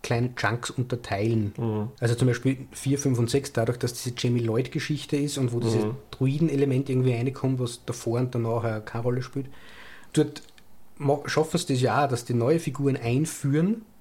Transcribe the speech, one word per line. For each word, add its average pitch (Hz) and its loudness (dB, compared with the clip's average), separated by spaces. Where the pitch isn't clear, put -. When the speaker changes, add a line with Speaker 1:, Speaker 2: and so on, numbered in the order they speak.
Speaker 1:
kleine 123 0
Chunks 110 -2
unterteilen. 113 0
Speaker 2:
Mhm. 107 -2
Speaker 1:
Also 117 2
zum 131 2
Beispiel 131 0
vier, 139 0
fünf 131 2
und 117 2
sechs, 139 0
dadurch, 117 0
dass 123 -2
diese 123 -6
Jamie 120 2
Lloyd-Geschichte 131 -2
ist 143 -2
und 123 0
wo 117 -2
dieses 110 2
Speaker 2:
Mhm. 110 -2
Speaker 1:
Druiden-Element 139 2
irgendwie 127 4
reinkommt, 131 0
was 123 -4
davor 117 -2
und 127 0
danach, 117 0
äh, 110 -2
keine 113 -6
Rolle 123 0
spielt. 135 -6
Dort 151 2
ma-, 143 2
schaffen - 2
sie - -2
das 127 2
ja 127 4
auch, 139 2
dass 123 -2
die 123 -2
neue 123 4
Figuren 139 0
einführen 151 2